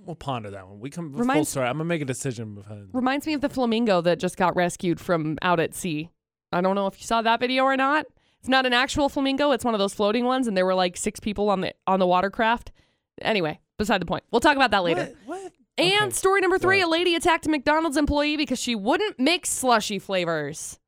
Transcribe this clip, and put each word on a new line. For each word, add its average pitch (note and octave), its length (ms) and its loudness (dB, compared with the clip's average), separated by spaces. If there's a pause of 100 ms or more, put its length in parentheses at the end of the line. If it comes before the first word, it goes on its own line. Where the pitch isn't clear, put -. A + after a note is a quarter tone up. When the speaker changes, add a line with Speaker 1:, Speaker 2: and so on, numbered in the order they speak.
Speaker 1:
we'll E3 140 -12
ponder A2+ 340 -8
that F#2+ 160 -14
one. G2+ 140 -18
We C3+ 80 -10
come D#3+ 220 -10
full C#3+ 100 -10
Speaker 2:
Reminds C4 280 2
Speaker 1:
story. B2+ 180 -2
I'm B2+ 80 -2
gonna D#3 100 -4
make E3+ 160 -2
a C#3+ 40 -6
decision A#2 500 -6
behind G2+ 360 -16
Speaker 2:
Reminds C4 340 -2
me D#4 80 -2
of C#4+ 60 -2
the C#4+ 80 -2
flamingo A3+ 540 2
that E3+ 180 2
just F3+ 160 -4
got E3+ 220 2
rescued F3 420 0
from D#3 420 -2
out F3 200 2
at D#3 120 -2
sea. D#3+ 360 -6 (420)
I F3 100 0
don't F#3+ 140 2
know G3+ 120 -2
if - 120 -8
you - 80 -16
saw A3+ 140 2
that A3+ 180 2
video B3+ 240 0
or C4+ 140 2
not. C#4 280 2 (360)
It's - 80 -12
not C4 160 4
an B3 80 2
actual C#4 340 2
flamingo. C#4 440 0
It's A#3 120 0
one A#3 100 0
of G#3 60 0
those G3 140 0
floating G#3+ 320 0
ones, B3+ 220 0
and G3 100 -2
there F#3 80 2
were, F#3 100 2
like, F3+ 220 0
six - 240 -6
people G#3 280 -2
on F#3+ 120 2
the, - 120 -4 (140)
on F#3+ 120 4
the F#3 60 4
watercraft. G3+ 680 0 (500)
Anyway, E3 380 -2 (200)
beside G3+ 220 0
the E3+ 40 -6
point. E3+ 260 -6
We'll A#3 100 2
talk D4 160 4
about C4 140 4
that G3 120 2
later. E3+ 320 -2 (100)
Speaker 1:
What? F4 180 -10
What? F4+ 100 -16 (240)
Speaker 2:
And F#4+ 260 2
Speaker 1:
Okay. G4 80 -2
Speaker 2:
story G4 300 2
number F#4 180 2
Speaker 1:
Go - 40 -8
Speaker 2:
three, F#4 160 4
Speaker 1:
ahead. F4 100 2
Speaker 2:
a - 20 2
lady E4+ 240 2
attacked E4 320 0
a - 20 -2
McDonald's D4+ 480 2
employee D4 400 2
because C4 220 -2
she A#3+ 160 -2
wouldn't D#4 420 0
mix D#4+ 320 0
slushy A3+ 480 0
flavors. E3 800 -4 (100)